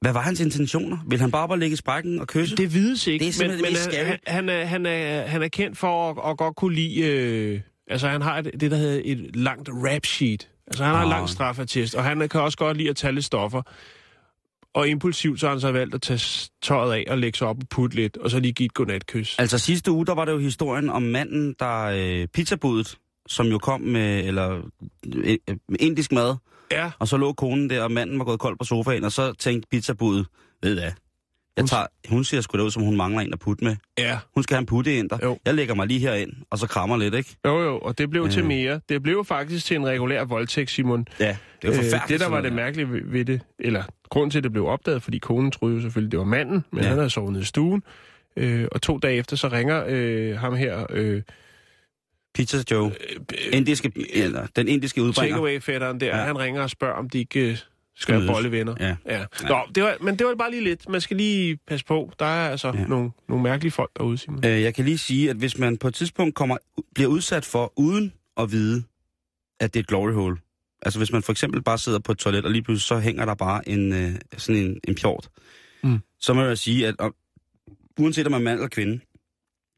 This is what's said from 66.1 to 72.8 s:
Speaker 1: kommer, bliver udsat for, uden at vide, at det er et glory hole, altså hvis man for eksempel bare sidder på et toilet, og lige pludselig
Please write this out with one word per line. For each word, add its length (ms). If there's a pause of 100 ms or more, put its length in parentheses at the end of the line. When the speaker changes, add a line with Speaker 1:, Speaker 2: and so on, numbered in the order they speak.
Speaker 1:
kommer, 220 (380)
bliver 140
udsat 360
for, 300
uden 380 (240)
at 140
vide, 320 (760)
at 140
det 60
er 40
et 40
glory 240
hole, 260 (440)
altså 180
hvis 120
man 120
for 80
eksempel 300
bare 160
sidder 220
på 120
et 60
toilet, 280
og 60
lige 120
pludselig 240